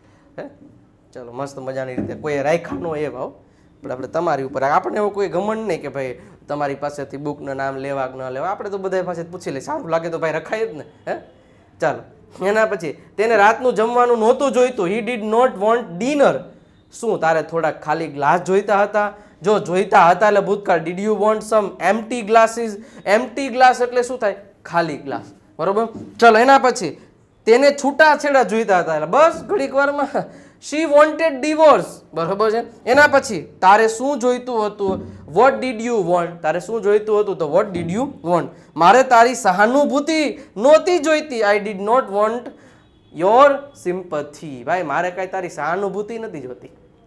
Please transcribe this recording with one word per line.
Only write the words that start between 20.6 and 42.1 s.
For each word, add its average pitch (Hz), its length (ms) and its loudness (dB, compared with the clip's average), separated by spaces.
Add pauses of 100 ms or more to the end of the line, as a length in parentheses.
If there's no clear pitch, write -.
did 180 200 -8
you 214 140 -2
want 214 240 0
some 208 580 -2
empty 226 340 -6
glasses? 226 420 2 (340)
એમ્પ્ટી 247 420 -2
ગ્લાસ 247 340 4
એટલે 247 220 -2
શું 247 160 -8
થાય? 202 160 -2 (300)
ખાલી 170 320 -2
ગ્લાસ, 123 280 -10 (340)
બરોબર? 196 280 -2 (320)
ચલો, 226 200 8
એના 269 200 6
પછી, 220 420 -2 (440)
"તેને 254 260 6
છૂટાછેડા 277 720 2
જોઈતા 196 360 0
હતા." 165 160 -2
એટલે 151 120 -4
બસ 294 400 2
ઘડીક 262 260 -2
વારમાં, 277 320 0 (680)
she 302 100 -2
wanted 294 640 2
divorce, 302 400 4 (280)
બરોબર 196 380 -2
છે? 226 380 -6
એના 285 180 6
પછી, 269 340 0 (200)
"તારે 208 260 6
શું 254 320 -4
જોઈતું 247 460 -2
હતું?" 196 460 -6 (240)
What 247 180 6 (100)
did 254 160 -4
you 233 180 -2 (100)
want? 175 200 0 (140)
તારે 156 180 -2
શું 214 220 -6
જોઈતું 208 380 2
હતું? 202 180 -2
તો 156 220 0
what 208 180 -2
did 170 160 -6
you 208 400 -4
want? 151 140 0 (280)
"મારે 196 280 6
તારી 247 320 6
સહાનુભૂતિ 262 1040 2 (180)
નહોતી 311 420 4
જોઈતી." 294 400 -2
I 208 200 2
did 202 200 -8
not 226 240 0 (120)